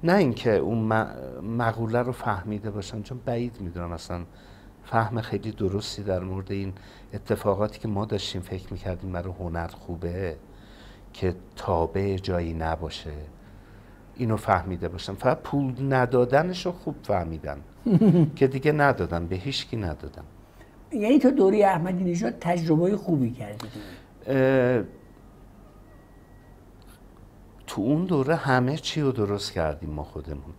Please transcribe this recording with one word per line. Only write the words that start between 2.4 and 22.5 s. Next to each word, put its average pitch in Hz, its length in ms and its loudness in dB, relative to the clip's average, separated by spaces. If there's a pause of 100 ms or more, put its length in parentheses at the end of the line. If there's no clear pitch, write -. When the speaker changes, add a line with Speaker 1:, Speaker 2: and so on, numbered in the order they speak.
Speaker 1:
باشن، 104 300 -8
چون 123 240 -10
بعید 120 360 -4
می‌دونم 87 300 -6
اصلاً 85 300 -8 (640)
فهم 110 380 0
خیلی 107 300 -4
درستی 101 520 -4
در 95 160 0
مورد 95 320 -6
این 98 220 -6 (400)
اتفاقاتی 104 680 -2
که - 80 -6
ما 104 180 -2
داشتیم 98 360 -4
فکر - 320 -8
می‌کردیم 92 380 -6
برای 90 280 -6
هنر 85 280 -4
خوبه 87 680 -6 (800)
که 90 220 0 (200)
تابع 95 600 0
جایی 87 380 -2
نباشه، 80 600 -4 (1000)
اینو 113 220 0
فهمیده 90 500 0
باشن. 90 260 -6
فقط 127 240 2
پول 135 560 -2
ندادنش 127 720 4
رو 180 60 -2
خوب - 320 -8
فهمیدن 80 540 -2 (280)
Speaker 2:
<laughs> 175 500 6
Speaker 1:
که 139 120 4
دیگه 139 240 2
ندادن، 95 560 2
به 92 80 -4
هیچ 131 320 -6
کی 120 100 -6
ندادن. 78 460 -6 (680)
Speaker 2:
یعنی 240 280 4
تو 262 120 6
دوره 202 340 6
احمدی 185 380 2
نژاد 185 360 -2
تجربه 170 580 2